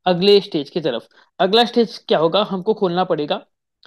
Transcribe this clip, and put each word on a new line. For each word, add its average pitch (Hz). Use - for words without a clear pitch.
अगले 190
स्टेज 156
की 180
तरफ। 123
अगला 202
स्टेज 233
क्या 208
होगा, 170
हमको 196
खोलना 185
पड़ेगा 170